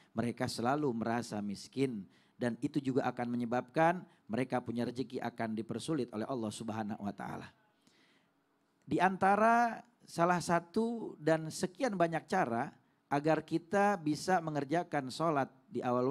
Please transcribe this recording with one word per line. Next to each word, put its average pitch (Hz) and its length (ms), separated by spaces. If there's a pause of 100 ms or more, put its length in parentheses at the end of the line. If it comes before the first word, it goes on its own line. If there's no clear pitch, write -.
(140)
mereka 120 320
selalu 131 460
merasa 113 500
miskin. 101 640 (260)
Dan 120 280
itu 143 180
juga 127 240
akan 123 240
menyebabkan 127 720 (260)
mereka 123 360
punya 117 240
rezeki 123 340
akan 117 380
dipersulit 113 580
oleh 107 100
Allah 113 280
Subhanahu 110 500
wa 101 80
taala. - 400 (1300)
Di 156 200
antara 208 800 (220)
salah 175 340
satu 214 800
dan 160 320
sekian 196 480
banyak 165 260
cara 139 460 (380)
agar 151 340
kita 202 560
bisa 151 400
mengerjakan 151 720
sholat 147 400 (160)
di 117 160
awal 123 280